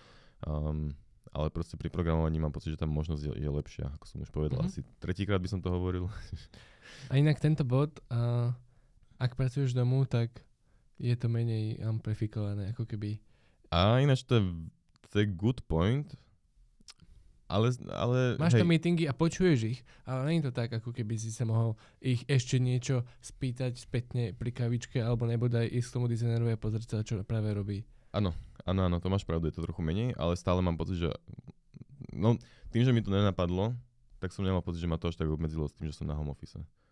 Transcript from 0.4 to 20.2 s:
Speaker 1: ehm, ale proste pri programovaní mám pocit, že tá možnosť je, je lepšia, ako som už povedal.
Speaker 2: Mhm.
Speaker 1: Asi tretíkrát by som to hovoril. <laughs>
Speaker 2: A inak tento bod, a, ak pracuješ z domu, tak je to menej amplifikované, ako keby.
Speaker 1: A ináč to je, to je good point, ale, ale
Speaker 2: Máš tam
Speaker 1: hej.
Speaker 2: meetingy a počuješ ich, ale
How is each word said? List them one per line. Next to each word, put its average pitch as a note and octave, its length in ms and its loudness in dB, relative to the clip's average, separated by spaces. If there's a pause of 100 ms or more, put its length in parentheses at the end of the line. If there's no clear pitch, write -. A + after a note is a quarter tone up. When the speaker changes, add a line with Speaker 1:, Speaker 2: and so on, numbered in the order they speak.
Speaker 1:
ehm, D2+ 480 -4 (340)
ale D2+ 240 -2
proste E2 240 -8
pri - 160 -8
programovaní D#2+ 480 2
mám D2+ 120 -2
pocit, D2+ 200 -6
že D2+ 80 -6
tá D#2 80 0
možnosť D2+ 320 -2
je, D2 100 -4 (140)
je D2 40 -2
lepšia, D2 440 -4
ako - 140 -14
som - 160 -14
už - 100 -12
povedal. D2+ 300 0
Speaker 2:
Mhm. F2+ 60 0
Speaker 1:
Asi D#2 120 -8 (200)
tretíkrát F#2 400 0
by F2 80 -4
som F#2 120 -2
to F2+ 80 -2
hovoril. F2+ 400 0
<laughs> - 1040 -14
Speaker 2:
A C#3 80 4
inak D3+ 160 4
tento D#3 240 2
bod, C3+ 480 0
a, A#2+ 400 0 (720)
ak B2+ 160 -2
pracuješ B2+ 400 0
z - 80 2
domu, C3 240 2
tak A#2 320 0 (560)
je A#2+ 160 0
to A#2+ 160 0
menej A2+ 560 0
amplifikované, G#2+ 880 -2
ako A#2 160 -6
keby. G#2+ 320 -6 (480)
Speaker 1:
A G#2 320 6
ináč C#3 240 4
to A#2 160 4
je, - 20 4 (720)
to - 80 2
je G#2 80 4
good G#2 400 0
point, G#2 400 2 (1400)
ale, A2 240 2 (160)
ale B2 480 0
Speaker 2:
Máš D#3+ 200 6
tam E3+ 120 6
Speaker 1:
hej. E3 80 6
Speaker 2:
meetingy E3+ 320 2
a B2 40 0
počuješ E3 520 4
ich, B2 140 -4 (260)
ale C3 240 -2